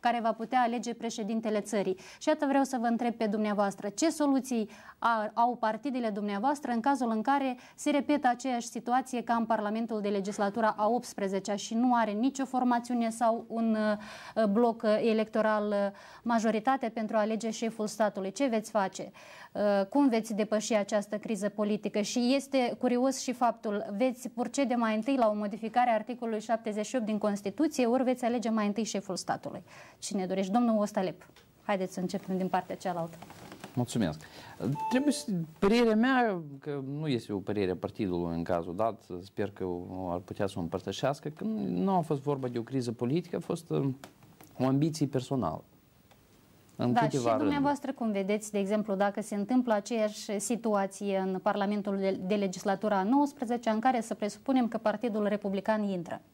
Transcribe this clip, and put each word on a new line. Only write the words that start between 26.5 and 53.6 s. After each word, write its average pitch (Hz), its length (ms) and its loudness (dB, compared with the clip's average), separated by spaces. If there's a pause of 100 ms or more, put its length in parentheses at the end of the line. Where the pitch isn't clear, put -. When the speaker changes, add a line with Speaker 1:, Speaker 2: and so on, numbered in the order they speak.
Speaker 1:
și 262 100 -4
opt 233 80 0
din 214 140 0
Constituție, 208 680 0
ori 254 160 2
veți 254 220 0
alege 233 260 0
mai 214 160 2
întâi 208 180 0
șeful 196 320 -4
statului? - 460 -6 (360)
Cine 185 280 -4
dorește? 190 260 -2
Domnul 226 280 4
Ostalep, 202 460 -2 (360)
haideți 185 320 -2
să 185 60 -4
începem 185 360 -4
din 185 120 0
partea 185 280 -2
cealaltă. 165 400 -4 (580)
Speaker 2:
Mulțumesc. 107 460 0 (680)
Trebuie 269 220 2
să, - 180 -4 (280)
părerea 226 360 4
mea, 233 460 2 (200)
că 143 200 -6 (180)
nu 156 100 -2
este 117 240 0
o 101 60 0
părere 98 320 0
a 87 60 0
partidului 87 600 -2
în 85 60 -2
cazul 85 340 -2
dat, 110 280 -2 (200)
sper 98 260 -4
că 98 140 -8
o, 92 460 -6
ar 87 80 -2
putea 98 280 -4
să - 100 -4
o 95 40 -4
împărtășească, 98 680 -4
că 151 160 -10 (240)
nu 185 260 0
a 180 60 4
fost 151 200 -2
vorba 135 280 -2
de 120 100 -4
o 117 40 -4
criză 120 300 -2
politică, 143 440 -2
a 175 40 -2
fost, 165 300 -6
uh, 147 180 0 (720)
o 127 80 2
ambiție 147 400 2
personală. 123 580 -2 (1120)
În 120 160 0
Speaker 1:
Da, 233 80 4
Speaker 2:
câteva - 80 4 (140)
Speaker 1:
și 117 60 2
Speaker 2:
rânduri. 113 140 4
Speaker 1:
dumneavoastră 285 500 0
cum 226 200 -2
vedeți, 202 400 -2
de 208 60 0
exemplu, 202 360 0
dacă 202 280 0
se 208 120 -8
întâmplă 226 380 2
aceeași 214 680 -2
situație 202 800 0
în 190 240 -2
Parlamentul 202 540 0
de, 190 300 0
de 196 80 0
legislatura 196 640 0
a 190 40 2
nouăsprezecea, 240 680 2